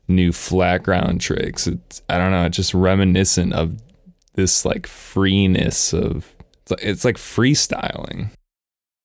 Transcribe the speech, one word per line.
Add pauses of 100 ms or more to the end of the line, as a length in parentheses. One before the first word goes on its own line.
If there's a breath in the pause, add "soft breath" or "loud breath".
new
flat
ground
tricks.
It's,
I
don't
know,
it's
just
reminiscent
of (560)
this,
like,
freeness
of, (280)
it's
like,
it's
like
freestyling. (760)